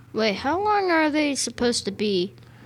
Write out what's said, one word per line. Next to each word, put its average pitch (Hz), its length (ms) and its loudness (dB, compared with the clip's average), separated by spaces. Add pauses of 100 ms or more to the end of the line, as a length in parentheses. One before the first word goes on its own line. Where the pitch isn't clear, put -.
(140)
Wait, 214 220 0
how 311 280 -2
long 403 280 0
are 311 180 4
they 294 260 0
supposed 240 500 -2
to 196 60 -4
be? 202 420 -2 (320)